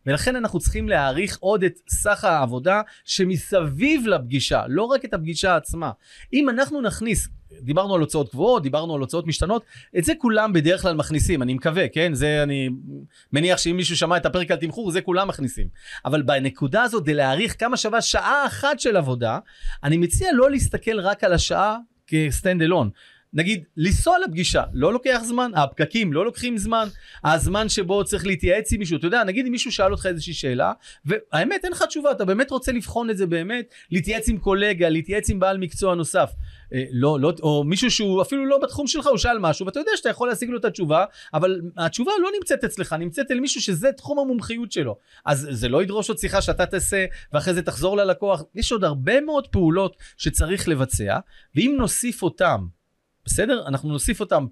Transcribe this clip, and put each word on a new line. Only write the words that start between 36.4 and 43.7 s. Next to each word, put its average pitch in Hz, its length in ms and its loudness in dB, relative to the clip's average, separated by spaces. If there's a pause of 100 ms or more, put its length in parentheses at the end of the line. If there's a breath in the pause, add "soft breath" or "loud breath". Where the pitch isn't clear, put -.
אה, 127 180 -2
לא, 139 280 2
לא, 151 220 2
או 151 220 2
מישהו 190 280 0
שהוא 190 300 0
אפילו 269 240 -2
לא 277 120 4
בתחום 277 300 -2
שלך, 285 200 -2
הוא 262 100 4
שאל 233 220 0
משהו, 196 260 0
ואתה 190 140 -6
יודע 440 160 -2
שאתה - 140 -2
יכול 247 180 -2
להשיג 240 220 -4
לו 247 80 -6
את 233 80 -4
התשובה, 175 400 2 (280 loud breath)
אבל 180 280 2 (160)
התשובה 175 340 -2 (100)
לא 370 80 0 (100)
נמצאת 294 240 -2
אצלך, 185 300 -6
נמצאת 170 380 -4
אל 247 80 0
מישהו 262 220 -4
שזה 196 300 2